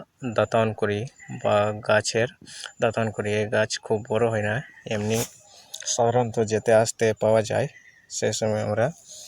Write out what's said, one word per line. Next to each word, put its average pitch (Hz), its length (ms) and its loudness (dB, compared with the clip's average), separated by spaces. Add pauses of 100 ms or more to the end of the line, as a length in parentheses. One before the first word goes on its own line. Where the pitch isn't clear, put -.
(340)
দাতায়ন 110 400 2
করি 104 260 -2 (400)
বা 107 160 2 (260)
গাছের 113 460 2 (520)
দাতায়ন 113 300 0
করি। 104 240 -4
এই 107 140 0
গাছ 107 220 0 (120)
খুব 110 160 -2 (100)
বড় 110 220 2
হয় 107 180 -2
না, 107 60 0 (320)
এমনি 107 320 -2 (680)
সাধারণত 117 580 0
যেতে 107 300 2
আসতে 113 320 4 (140)
পাওয়া 110 220 4
যায়, 107 260 -2 (420)
সে - 220 -2
সময় 107 300 -2
আমরা 107 240 0 (420)